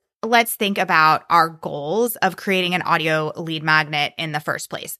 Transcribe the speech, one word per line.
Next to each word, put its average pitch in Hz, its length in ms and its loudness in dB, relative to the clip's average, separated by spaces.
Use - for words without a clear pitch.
let's 233 320 2
think 202 220 -2
about 160 520 4
our 165 200 4
goals 160 680 -4
of 180 200 -2
creating 185 360 -2
an 180 100 -2
audio 156 520 0
lead 160 280 -8
magnet 156 540 0
in 156 140 -6
the 151 80 -4
first - 300 -6
place. - 300 -10